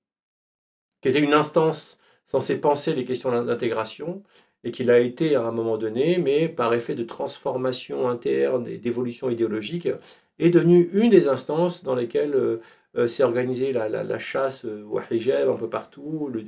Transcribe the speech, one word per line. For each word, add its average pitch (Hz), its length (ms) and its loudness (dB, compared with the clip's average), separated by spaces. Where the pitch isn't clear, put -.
qui 135 80 0
était 147 120 4
une 143 120 4
instance 151 680 2
censé 135 340 -2
penser 147 340 0
les 127 120 -4
questions 123 260 -4
d'in-, 120 140 0
d'intégration, 120 800 -4
et 120 80 -6
qu'il 120 180 -2
a 120 100 8
été 135 360 2
à 117 80 2
un 117 80 -4
moment 113 260 -2
donné, 123 400 0
mais 156 320 2
par 120 240 0
effet 120 220 -2
de 120 80 -4
transformation 131 1040 -4
interne 131 580 0
et 113 100 -10
d'évolution 120 520 -4
idéologique, 113 580 -2
est 165 100 4
devenu 170 440 6
une 226 160 4
des 165 180 8
instances 156 560 -2
dans 131 120 -2
lesquelles, 143 400 0
euh, 113 240 0
euh, 120 100 4
s'est 131 160 -2
organisée 127 500 0
la, 110 160 -2
la, 107 140 -4
la 110 160 -6
chasse, 135 460 -4
euh, 107 240 -8
au 107 100 -4
hijab 131 380 2
un 113 60 2
peu 110 140 -6
partout, 143 640 -8
le, 110 140 -8